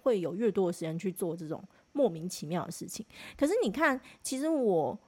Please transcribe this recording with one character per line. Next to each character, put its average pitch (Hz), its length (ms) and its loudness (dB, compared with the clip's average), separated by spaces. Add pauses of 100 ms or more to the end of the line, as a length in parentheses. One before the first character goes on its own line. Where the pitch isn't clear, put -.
会 226 180 4
有 160 140 -2
越 220 160 2
多 185 180 2
的 175 40 0
时 - 80 -8
间 160 180 -4
去 185 140 -2
做 170 240 -4
这 170 100 -10
种 151 160 -6 (300)
莫 277 160 4
名 165 180 -4
其 - 200 -8
妙 165 180 -2
的 - 80 -8
事 - 140 -10
情。 - 180 -12 (320)
可 277 100 4
是 320 60 0 (100)
你 226 80 2
看， 262 300 2 (220)
其 262 160 -4
实 294 100 0
我 208 580 2